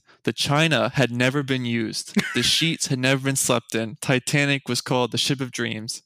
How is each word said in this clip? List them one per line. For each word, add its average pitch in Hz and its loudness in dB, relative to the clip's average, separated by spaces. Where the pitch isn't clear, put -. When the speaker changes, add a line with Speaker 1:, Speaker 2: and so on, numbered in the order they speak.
Speaker 1:
The - 0
China 143 2
had 127 2
never 127 2
been 131 -2
used. 117 -4
The 120 0
Speaker 2:
<laughs> - 2
Speaker 1:
sheets 160 0
had 131 -2
never 131 2
been 135 0
slept - 0
in. 113 -2
Titanic 143 0
was 120 -2
called 123 0
the 127 -4
ship 135 0
of 127 -6
dreams." 113 -6